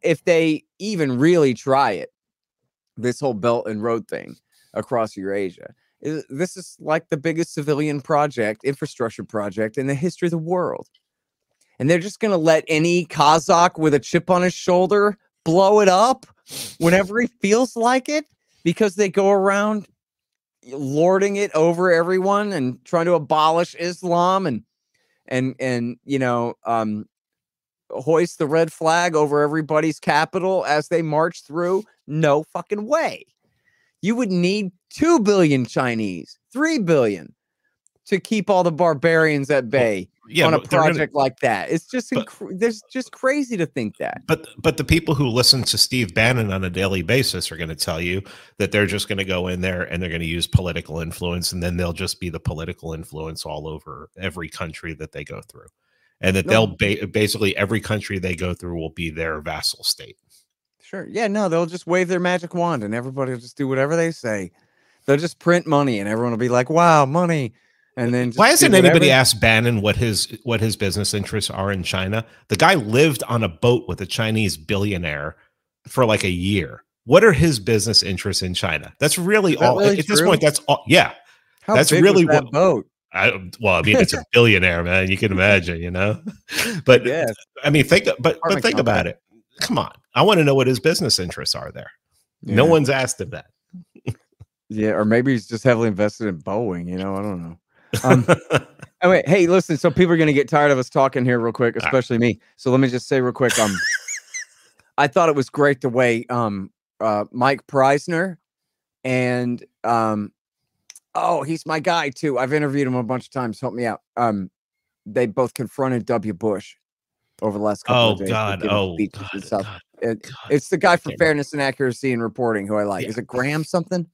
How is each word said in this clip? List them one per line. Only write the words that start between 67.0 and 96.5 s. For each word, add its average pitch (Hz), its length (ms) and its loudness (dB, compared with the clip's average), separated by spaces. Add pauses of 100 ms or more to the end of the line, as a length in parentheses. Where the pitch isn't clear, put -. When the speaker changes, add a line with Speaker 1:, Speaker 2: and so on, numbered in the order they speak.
Speaker 1:
money." 156 460 -2 (440)
And 120 180 -2
then 123 160 0
just 117 80 -6
Speaker 2:
Why 214 100 6
Speaker 1:
do - 40 6
Speaker 2:
hasn't 320 220 4
anybody 170 320 6
Speaker 1:
whatever. 131 140 6
Speaker 2:
asked 113 200 2
Bannon 113 420 4
what 104 140 2
his, 113 480 -2
what 117 160 -2
his 110 160 0
business 98 380 -4
interests 104 360 -6
are 98 200 -4
in 95 120 -4
China? 98 420 -4 (240)
The 113 80 -2
guy 170 180 6
lived 127 540 2
on 117 160 -2
a 95 40 -2
boat 120 400 2
with 85 120 -8
a 95 60 -8
Chinese 110 500 -2
billionaire 80 800 -6 (500)
for, 131 200 2
like, 107 180 2
a 95 60 0
year. 90 540 -4 (200)
What 165 200 6
are 214 80 8
his 143 280 2
business 110 420 0
interests 92 400 -4
in 90 120 -4
China? 80 460 -4
That's 147 180 0
really 190 360 2
Speaker 1:
Is - 60 -4
that 165 100 4
Speaker 2:
all 151 80 0
Speaker 1:
really 202 200 4
Speaker 2:
at 151 80 -2
this 202 140 0
Speaker 1:
true? 180 80 2
Speaker 2:
point. 170 120 4
That's 147 200 2
all. - 260 0
Yeah, 160 260 4 (500)
Speaker 1:
How 208 120 0
Speaker 2:
that's 131 160 4
Speaker 1:
big 156 120 4
Speaker 2:
really 190 220 6
Speaker 1:
was 151 100 4
that 147 100 2
Speaker 2:
what 113 80 -12
Speaker 1:
boat? 156 340 2 (260)
Speaker 2:
I, 95 380 -2 (100)
well, 98 140 2
I 82 80 2
mean, 107 140 4
it's 220 180 4
a - 140 -8
Speaker 1:
<laughs> - 40 -8
Speaker 2:
billionaire, 92 520 6
man. 92 260 0
You 95 80 0
can 110 140 0
imagine, 92 480 2
you 87 100 -8
know. 98 320 -2 (300)
<laughs> 226 320 -6
But 120 200 6
Speaker 1:
Yes. 127 300 -2 (280)
Speaker 2:
I 147 80 0
mean, 147 140 4
think, 202 220 2
but, - 160 -4
but 160 140 2
Speaker 1:
Apartment - 280 -2
Speaker 2:
think 226 140 0
about 104 280 0
Speaker 1:
complex. - 120 -10 (400)
Speaker 2:
it. - 40 -4
Come 220 160 -2
on, - 140 -4 (220)
I 123 80 4
wanna 185 220 6
know 139 100 4
what 131 140 4
his 131 120 0
business 156 380 0
interests 85 380 -6
are 65 160 -10
there. - 180 -16 (520)
No 113 220 2
Speaker 1:
Yeah. 165 60 4
Speaker 2:
one's 151 180 4
asked 135 320 -2
him 92 100 -8
that. - 160 -14 (600)
<laughs> - 80 -8 (580)
Speaker 1:
Yeah, 107 180 -2
or 101 140 0
maybe 117 280 2
he's 110 160 -2
just 113 160 -10
heavily 117 240 4
invested 104 400 -2
in 87 120 -6
Boeing. 92 480 -6